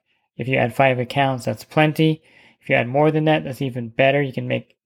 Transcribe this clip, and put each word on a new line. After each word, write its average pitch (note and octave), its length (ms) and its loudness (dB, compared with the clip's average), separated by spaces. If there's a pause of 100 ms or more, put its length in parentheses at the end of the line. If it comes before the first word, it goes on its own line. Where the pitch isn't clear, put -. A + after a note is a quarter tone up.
(360)
If A#2+ 100 -8
you C3 100 -2
add A#2+ 180 0
five C3 260 2
accounts, C3+ 460 -2
that's A#2 180 -6
plenty. D#3 580 0 (380)
If - 80 -20
you C3+ 80 2
add A#2+ 100 0
more C#3+ 240 2
than D#3 140 0
that, D#3 180 2
that's C#3 200 -8
even B2 260 -6
better. C#3 340 2
You C3 100 -4
can B2 140 -8
make B2 400 -6